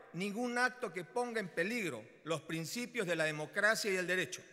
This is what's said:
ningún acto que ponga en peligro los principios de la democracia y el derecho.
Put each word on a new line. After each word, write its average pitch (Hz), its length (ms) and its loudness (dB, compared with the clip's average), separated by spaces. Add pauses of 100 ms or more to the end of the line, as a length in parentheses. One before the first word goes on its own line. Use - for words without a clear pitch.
(120)
ningún 214 460 -2
acto 247 340 0
que 175 120 -6
ponga 240 360 -2
en 185 80 -4
peligro 170 560 0 (200)
los 151 180 -2
principios 214 640 -4
de 170 100 2
la 156 80 4
democracia 202 680 2
y 185 60 4
el 180 100 0
derecho. 180 360 0 (100)